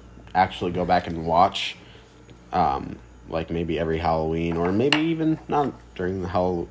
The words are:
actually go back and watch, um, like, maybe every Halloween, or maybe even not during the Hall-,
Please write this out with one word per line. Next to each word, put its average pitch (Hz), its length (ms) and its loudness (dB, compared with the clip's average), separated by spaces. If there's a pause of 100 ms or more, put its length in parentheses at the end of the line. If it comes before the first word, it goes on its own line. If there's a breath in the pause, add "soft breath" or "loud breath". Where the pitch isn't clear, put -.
(360)
actually 92 380 0
go 90 100 0
back 90 240 2
and 82 180 -6
watch, 87 520 2 (760 loud breath)
um, 73 480 0 (300)
like, 82 200 -4
maybe 85 300 -2
every 80 200 0
Halloween, 82 580 0
or 87 160 2
maybe 143 260 4
even 160 480 0
not 147 260 0 (220)
during 92 260 -4
the 87 60 -4
Hall-, 90 440 0